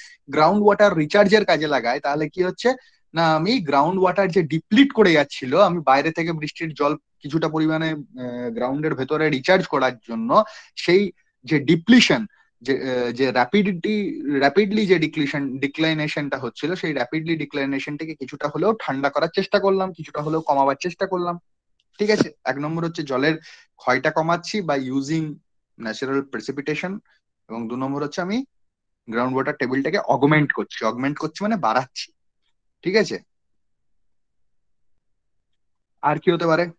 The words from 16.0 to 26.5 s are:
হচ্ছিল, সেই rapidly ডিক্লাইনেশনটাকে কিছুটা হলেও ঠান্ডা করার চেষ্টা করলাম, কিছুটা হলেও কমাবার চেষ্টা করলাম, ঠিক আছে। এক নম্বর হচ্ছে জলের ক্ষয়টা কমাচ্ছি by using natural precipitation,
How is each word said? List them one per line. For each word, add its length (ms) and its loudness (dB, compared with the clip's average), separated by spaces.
হচ্ছিল, 380 -6
সেই 180 -4
rapidly 420 -4
ডিক্লাইনেশনটাকে 800 -6
কিছুটা 320 -8
হলেও 340 0
ঠান্ডা 280 -2
করার 260 0
চেষ্টা 240 0
করলাম, 340 0
কিছুটা 280 -10
হলেও 200 -2
কমাবার 400 2
চেষ্টা 260 -4
করলাম, 300 -4
ঠিক 100 2
আছে। 220 2
এক 140 -2
নম্বর 280 -4
হচ্ছে 180 -6
জলের 340 0
ক্ষয়টা 360 -2
কমাচ্ছি 500 -2
by 180 -2
using 360 -2
natural 420 -4
precipitation, 680 -6